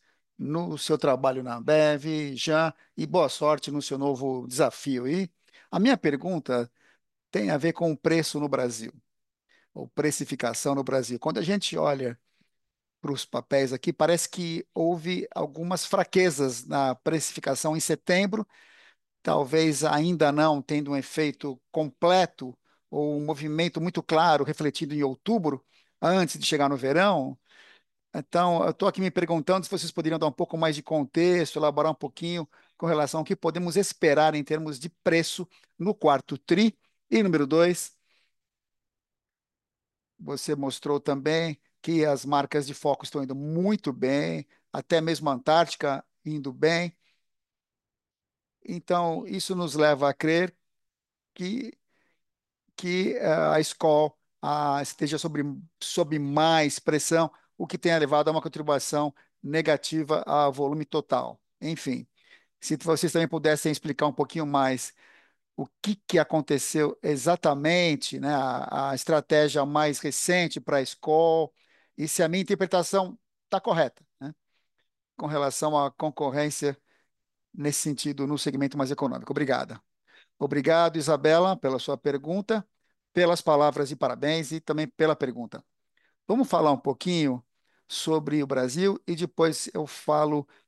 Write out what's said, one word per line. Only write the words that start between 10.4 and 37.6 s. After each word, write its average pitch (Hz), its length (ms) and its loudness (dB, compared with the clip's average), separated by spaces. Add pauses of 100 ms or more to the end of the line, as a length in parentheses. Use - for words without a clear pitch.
no 139 80 0
Brasil. 127 360 -2
Quando 208 200 -4
a 202 40 0
gente 190 340 -2
olha 135 420 -2 (840)
pros 143 240 -6
papéis 135 460 -2
aqui, 135 200 -4
parece 160 380 2
que 170 440 -6
houve 170 600 -2
algumas 165 500 -6
fraquezas 147 840 0
na 139 280 0
precificação 156 840 -2
em 156 40 -4
setembro, 190 680 0 (760)
talvez 147 640 2
ainda 156 480 2
não 151 280 2
tendo 147 300 -4
um 143 60 -2
efeito 139 640 -4 (100)
completo 160 840 0 (340)
ou 147 260 -2
um 147 80 -4
movimento 156 560 -2
muito 165 220 -2
claro 160 400 4
refletido 147 520 -2
em 147 80 0
outubro, 143 640 -2 (360)
antes 175 380 2
de 147 60 -6
chegar 143 240 2
no 143 80 0
verão. 139 600 2 (760)
Então, 175 500 2
eu 160 100 0
tô - 120 -2
aqui 190 140 0
me 185 100 0
perguntando 175 540 0
se - 60 -14
vocês 170 200 -6
poderiam 160 280 -2
dar 156 80 0
um 147 60 0
pouco 165 260 -4
mais 160 180 0
de 151 60 -10
contexto, 165 760 0
elaborar 151 340 2
um - 20 -12
pouquinho 170 540 -8 (280)
com - 80 -6
relação 160 360 0
ao 151 40 -4
que 196 100 -4
podemos 170 420 -2
esperar 156 580 4
em 147 100 -2
termos 156 340 -4
de 160 120 -10 (120)
preço 165 460 0 (300)
no 202 160 -2
quarto 143 420 2
tri. 208 420 2 (320)
E 226 120 4
número 160 240 2
dois, 170 500 2 (2250)